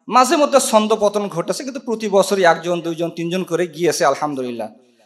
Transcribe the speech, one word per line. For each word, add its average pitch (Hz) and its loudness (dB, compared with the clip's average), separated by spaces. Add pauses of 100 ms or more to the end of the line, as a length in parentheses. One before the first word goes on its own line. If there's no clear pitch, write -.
মাঝে 254 4
মধ্যে 277 4
ছন্দ 214 2
পতন 208 0
ঘটেছে, 170 -6
কিন্তু 262 -10
প্রতি 220 -6
বছরই 190 2
একজন, 170 2
দুইজন, 165 -4
তিনজন 170 -4
করে 165 -2
গিয়েছে, 160 0
আলহামদুলিল্লাহ। 131 -2 (360)